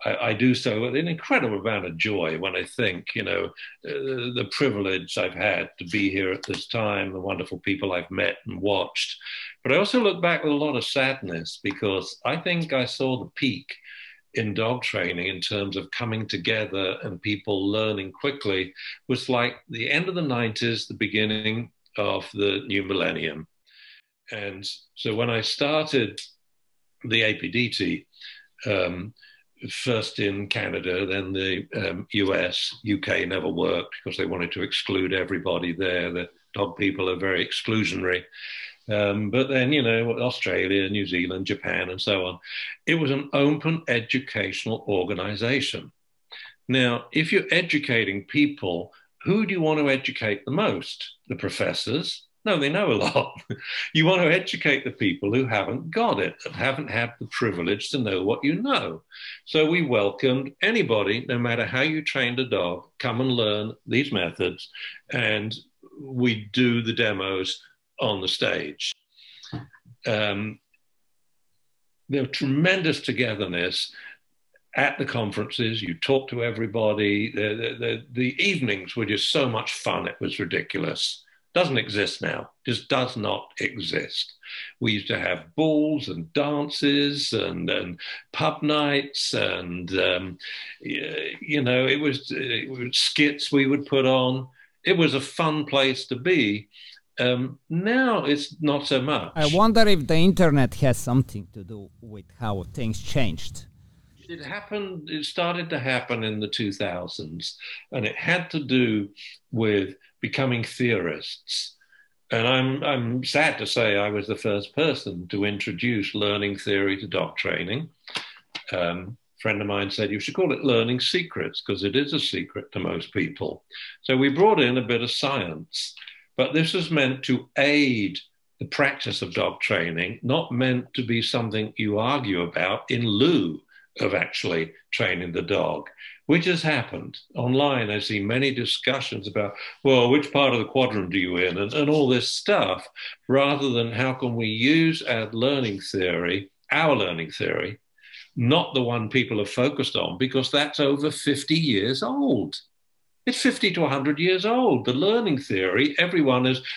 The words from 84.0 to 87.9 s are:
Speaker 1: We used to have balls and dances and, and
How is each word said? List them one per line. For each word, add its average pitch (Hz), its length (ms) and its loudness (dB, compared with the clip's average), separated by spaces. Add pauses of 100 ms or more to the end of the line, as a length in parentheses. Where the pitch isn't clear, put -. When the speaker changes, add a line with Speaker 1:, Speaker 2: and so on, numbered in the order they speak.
Speaker 1:
We 117 140 2
used 101 140 -4
to 101 120 0
have 90 360 -4
balls 151 520 2
and 85 240 -8
dances 143 1000 0
and, 90 360 -2
and 92 300 -4 (320)